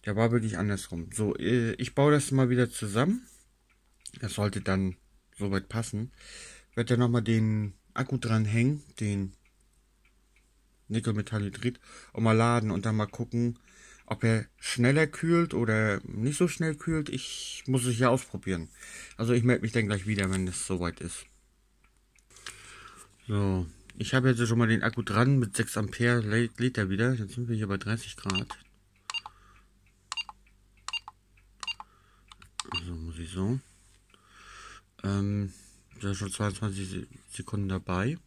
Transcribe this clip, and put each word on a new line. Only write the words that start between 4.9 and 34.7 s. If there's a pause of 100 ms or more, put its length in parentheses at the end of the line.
soweit
passen. (640)
Werd
dann
nochmal
den (200)
Akku
dranhängen, (160)
den (1500)
Nickelmetallhydrid, (320)
und
mal
laden
und
dann
mal
gucken, (460)
ob
er (120)
schneller
kühlt
oder
nicht
so
schnell
kühlt.
Ich
muss
es
ja
ausprobieren. (480)
Also
ich
melde
mich
dann
gleich
wieder,
wenn
es
soweit
ist. (2000)
So, (300)
ich
habe
jetzt
schon
mal
den
Akku
dran
mit
sechs
Ampere,
lä-,
lädt
er
wieder.
Jetzt
sind
wir
hier
bei
dreißig
Grad. (4000)
So,
muss
ich
so. (1400)